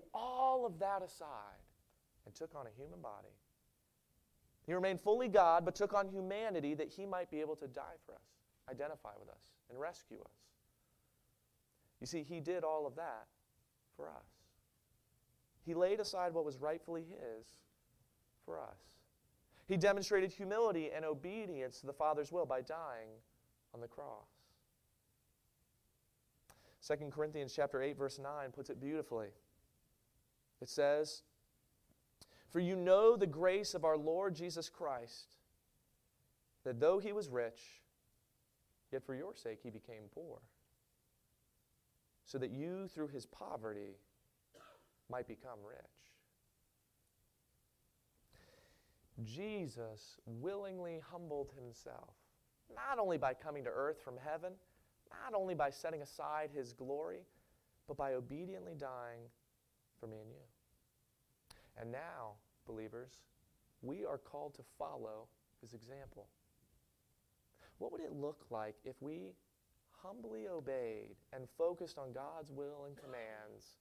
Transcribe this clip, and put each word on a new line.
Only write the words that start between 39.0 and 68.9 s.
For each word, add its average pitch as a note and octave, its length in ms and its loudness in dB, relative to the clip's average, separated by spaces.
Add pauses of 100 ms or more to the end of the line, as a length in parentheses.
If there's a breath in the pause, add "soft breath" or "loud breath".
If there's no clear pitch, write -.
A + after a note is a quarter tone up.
for C3+ 80 -4
your D3+ 220 -6
sake A2 260 -8
he A#2+ 80 -10
became G#2+ 420 -14
poor, D#3+ 300 -12 (1800)
so C3+ 140 -4
that B2+ 100 0
you F3 380 -4
through D#3 220 -4
his C3+ 180 -8
poverty G#2+ 720 -8 (1080 loud breath)
might B2 200 -4
become A#2 360 -12
rich." A2 140 -14 (3500 soft breath)
Jesus A#2+ 1040 -8
willingly F3 760 -6
humbled D3 520 -6
himself, B2 640 -14 (580)
not B3+ 240 -2
only F#3 220 4
by C3 160 2
coming D3 300 -8
to A#2+ 40 -2
earth C#3+ 320 0
from B2+ 160 -10
heaven, D#3 360 -6 (580 soft breath)
not C4 220 -10
only F#3+ 200 2
by D3 160 4
setting D#3+ 320 -4
aside D3+ 480 -4
his C3+ 220 -4
glory, D3+ 540 -6 (600 soft breath)
but C#3+ 100 -6
by C#3 160 0
obediently E3+ 600 -6
dying B2 560 -8 (720)
for A#2 80 -10
me A2 140 -10
and A2 100 -14
you. C#3 100 -18 (1400 loud breath)
And A2+ 140 -8
now, C3+ 440 -8 (300)
believers, A2+ 600 -10 (560)
we D3+ 240 -4
are D#3 120 -2
called D3 380 -8
to B2+ 80 -16 (140)
follow A#2 500 -6 (320)
his A#2 140 -18
example. A#2+ 540 -14 (1500 loud breath)
What - 140 -6
would - 100 -6
it - 120 -6
look D3 360 -6
like G#2+ 260 -4 (100)
if - 160 -10